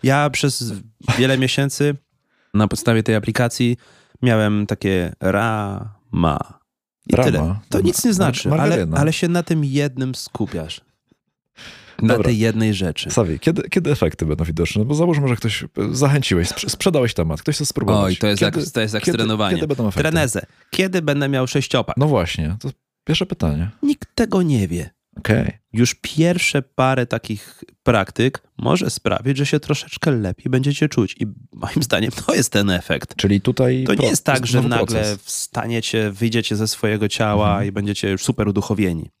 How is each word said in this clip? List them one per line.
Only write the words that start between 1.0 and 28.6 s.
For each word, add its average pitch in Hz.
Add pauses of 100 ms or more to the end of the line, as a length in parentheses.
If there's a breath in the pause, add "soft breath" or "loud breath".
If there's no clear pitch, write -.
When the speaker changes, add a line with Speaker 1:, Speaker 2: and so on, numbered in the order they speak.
Speaker 1:
wiele 131
miesięcy 139 (580)
na 104
podstawie 113
tej 110
aplikacji 120 (440 soft breath)
miałem 107
takie 92
ra, 104 (220)
ma. - (480)
I -
Speaker 2:
Rama. 127
Speaker 1:
tyle. 80 (140)
To -
nic -
nie 247
Speaker 2:
Mar-, 202
Speaker 1:
znaczy, 165
ale, 151
Speaker 2:
margaryna. 120
Speaker 1:
ale 151
się 175
na 175
tym 160
jednym 131
skupiasz. - (1200 loud breath)
Na 110
Speaker 2:
Dobra. 113
Speaker 1:
tej 117
jednej 110
rzeczy. 92
Speaker 2:
Sawi, 82
kiedy, -
kiedy 90
efekty 82
będą 78
widoczne? 85
Bo 143
załóżmy, 156
że 123
ktoś, -
e, - (240)
zachęciłeś, 135
sprze-, -
sprzedałeś 147
temat, 80
ktoś 151
chce 147
spróbować. 104
Speaker 1:
Oj, 92
to 107
jest 101
Speaker 2:
Kiedy, 104
Speaker 1:
jak, 151
to 117
jest 107
jak 104
z -
Speaker 2:
kiedy, 175
Speaker 1:
trenowaniem. 107
Speaker 2:
kiedy 156
będą 131
efekty? 98
Speaker 1:
Trenerze, 151 (240 soft breath)
kiedy 185
będę 143
miał 131
sześciopak? -
Speaker 2:
No 139
właśnie, 90
to 135 (340)
pierwsze 165
pytanie. 85 (140)
Speaker 1:
Nikt -
tego 196
nie 131
wie. 85 (280)
Speaker 2:
Okej. - (160)
Speaker 1:
Już 117
pierwsze 170
parę 131
takich - (200)
praktyk 117 (160)
może -